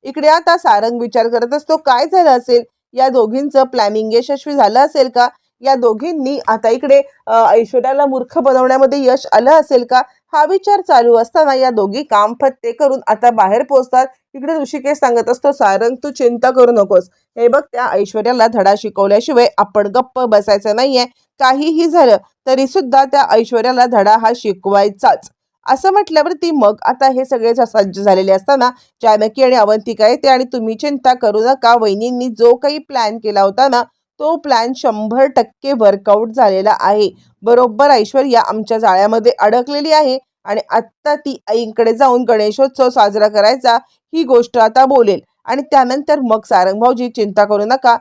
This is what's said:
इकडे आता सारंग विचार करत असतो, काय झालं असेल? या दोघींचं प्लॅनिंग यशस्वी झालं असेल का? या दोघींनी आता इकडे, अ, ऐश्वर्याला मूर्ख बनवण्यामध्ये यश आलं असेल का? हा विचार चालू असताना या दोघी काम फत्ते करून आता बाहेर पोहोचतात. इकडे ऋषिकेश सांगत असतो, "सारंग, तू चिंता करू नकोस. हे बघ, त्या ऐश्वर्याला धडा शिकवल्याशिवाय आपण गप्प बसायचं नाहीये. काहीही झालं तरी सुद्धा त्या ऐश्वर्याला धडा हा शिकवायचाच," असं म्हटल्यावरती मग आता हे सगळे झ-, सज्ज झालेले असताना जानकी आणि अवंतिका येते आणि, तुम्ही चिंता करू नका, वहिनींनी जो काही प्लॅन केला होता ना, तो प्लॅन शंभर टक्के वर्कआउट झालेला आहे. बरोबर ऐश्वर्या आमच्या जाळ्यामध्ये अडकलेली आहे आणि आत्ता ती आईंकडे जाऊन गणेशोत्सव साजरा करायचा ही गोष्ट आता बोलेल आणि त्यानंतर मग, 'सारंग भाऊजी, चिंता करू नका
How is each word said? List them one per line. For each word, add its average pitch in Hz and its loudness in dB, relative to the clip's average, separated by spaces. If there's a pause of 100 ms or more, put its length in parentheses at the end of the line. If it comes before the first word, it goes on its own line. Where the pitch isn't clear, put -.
इकडे 285 -4
आता 339 2
सारंग 233 0
विचार 233 -2
करत 240 -2
असतो, 294 -2
काय 277 0
झालं 349 2
असेल? 247 0 (300)
या 254 0
दोघींचं 262 0
प्लॅनिंग 220 -4
यशस्वी 277 -4
झालं 233 2
असेल 285 0
का? 247 0 (340)
या 269 0
दोघींनी 262 -4 (100)
आता 220 -2
इकडे, 269 0 (260)
अ, 220 -4 (140)
ऐश्वर्याला 247 0
मूर्ख 262 -6
बनवण्यामध्ये 262 0
यश 254 0
आलं 240 2
असेल 294 2
का? 254 0 (320)
हा 302 2
विचार 381 0
चालू 240 4
असताना 277 0
या 262 0
दोघी 214 -4
काम 294 0
फत्ते 262 -4
करून 269 -2
आता 220 2
बाहेर 220 0
पोहोचतात. 254 0 (260)
इकडे 285 -6
ऋषिकेश 277 -6
सांगत 233 -2
असतो, 277 -2
"सारंग, 233 0
तू 294 -8
चिंता 247 -2
करू 247 2
नकोस. 196 0 (280)
हे 233 0
बघ, 269 2
त्या 247 -6
ऐश्वर्याला 220 -2
धडा 202 2
शिकवल्याशिवाय 220 0 (100)
आपण 208 -2
गप्प 254 -4
बसायचं 208 0
नाहीये. 254 0 (340)
काहीही 302 0
झालं 277 4 (300)
तरी 262 0
सुद्धा 269 0
त्या 269 0
ऐश्वर्याला 240 0
धडा 214 2
हा 226 0
शिकवायचाच," 202 -2 (360)
असं 381 0
म्हटल्यावरती 339 -2
मग 262 2 (100)
आता 254 0
हे 254 -2
सगळे 233 -2
झ-, 247 0
सज्ज 196 -2
झालेले 190 2
असताना 247 0 (340)
जानकी 214 0
आणि 254 2
अवंतिका 214 0
येते 247 0
आणि, 262 2
तुम्ही 226 -6
चिंता 262 -2
करू 214 -2
नका, 240 2
वहिनींनी 233 -2 (100)
जो 233 4
काही 285 -6
प्लॅन 233 -6
केला 208 -2
होता 196 0
ना, 247 0 (380)
तो 302 -2
प्लॅन 254 -4
शंभर 226 -2
टक्के 262 -4
वर्कआउट 208 0
झालेला 208 0
आहे. 359 0 (340)
बरोबर 240 2
ऐश्वर्या 254 2
आमच्या 220 -4
जाळ्यामध्ये 214 2
अडकलेली 269 0
आहे 294 2 (280)
आणि 208 -6
आत्ता - -4
ती 277 -10 (100)
आईंकडे 226 -2
जाऊन 247 0
गणेशोत्सव 240 0
साजरा 214 0
करायचा 226 0 (380)
ही 320 -2
गोष्ट 240 2
आता 226 4
बोलेल 240 2 (260)
आणि 269 -6
त्यानंतर 277 0
मग, 220 -2
'सारंग 190 0
भाऊजी, 247 0
चिंता 208 -2
करू 208 -2
नका 240 0